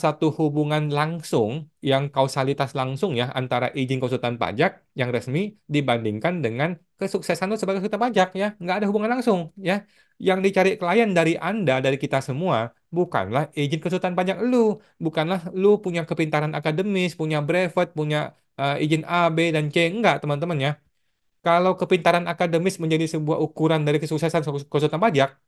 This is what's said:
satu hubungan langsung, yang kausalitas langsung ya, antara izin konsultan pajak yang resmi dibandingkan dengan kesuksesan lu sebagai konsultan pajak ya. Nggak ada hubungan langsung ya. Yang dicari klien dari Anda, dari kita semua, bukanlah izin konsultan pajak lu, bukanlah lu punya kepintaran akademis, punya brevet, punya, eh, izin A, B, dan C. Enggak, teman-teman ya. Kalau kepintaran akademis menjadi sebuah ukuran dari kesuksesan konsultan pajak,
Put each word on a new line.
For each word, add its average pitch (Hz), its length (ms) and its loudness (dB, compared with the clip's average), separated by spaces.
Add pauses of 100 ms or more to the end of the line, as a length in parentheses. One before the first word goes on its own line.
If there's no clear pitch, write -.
satu 156 240 2 (120)
hubungan 151 440 0 (160)
langsung, 156 520 -2 (400)
yang 135 140 2 (100)
kausalitas 135 560 0 (100)
langsung 131 300 -2 (100)
ya, 123 60 0 (120)
antara 123 280 0 (140)
izin 131 220 -2
konsultan 123 400 -2
pajak 107 280 0 (280)
yang 123 160 -2
resmi 127 260 -4 (340)
dibandingkan 120 600 0 (100)
dengan 123 260 -2 (280)
kesuksesan 190 520 -4
lu 220 100 -2
sebagai 196 220 -2
konsultan 208 240 -4
pajak 185 220 2 (120)
ya. 202 60 -2 (160)
Nggak 180 200 -2
ada 208 80 0
hubungan 214 240 0
langsung 240 260 2 (280)
ya. 185 60 2 (540)
Yang 190 180 4
dicari 190 240 4 (100)
klien 202 380 2
dari 165 140 4 (160)
Anda, 190 260 0 (100)
dari 135 200 2
kita 143 140 0 (100)
semua, 143 300 0 (380)
bukanlah 139 460 0 (160)
izin 147 240 0
konsultan 180 360 -2
pajak 185 180 0 (140)
lu, 254 60 2 (480)
bukanlah 160 360 -2 (200)
lu 196 80 4 (160)
punya 170 240 -2
kepintaran 156 500 0
akademis, 180 520 0 (100)
punya 156 260 0
brevet, 175 420 0 (100)
punya, 151 200 0 (420)
eh, 143 240 -2
izin 156 220 2
A, 170 100 -2 (200)
B, - 20 0 (160)
dan 151 100 0 (100)
C. - 20 0 (180)
Enggak, 202 280 4
teman-teman 147 440 -2
ya. 147 60 2 (760)
Kalau 175 340 4
kepintaran 175 500 2
akademis 175 520 0
menjadi 160 320 2
sebuah 156 320 0
ukuran 156 400 2
dari 147 160 4
kesuksesan 156 400 0 (280)
konsultan 151 320 0
pajak, 143 260 4 (200)